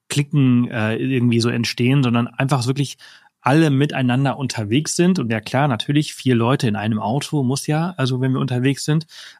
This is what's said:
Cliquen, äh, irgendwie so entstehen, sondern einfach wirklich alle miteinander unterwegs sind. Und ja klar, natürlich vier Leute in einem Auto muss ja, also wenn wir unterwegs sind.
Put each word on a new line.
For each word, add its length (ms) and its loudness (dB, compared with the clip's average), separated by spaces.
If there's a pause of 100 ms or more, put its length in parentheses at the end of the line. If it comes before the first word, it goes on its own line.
(100)
Cliquen, 600 2
äh, 260 -2
irgendwie 440 0
so 80 0
entstehen, 540 0
sondern 260 2
einfach 380 -2
wirklich 320 -4 (420)
alle 300 4
miteinander 640 0
unterwegs 600 -2
sind. 220 2
Und 140 -2
ja 80 -2
klar, 260 0
natürlich 480 0
vier 200 0
Leute 340 2
in 80 0
einem 240 -2
Auto 420 -2
muss 240 -2
ja, 300 -2
also 240 -2
wenn 120 0
wir 80 0
unterwegs 440 -2
sind. 220 0 (340)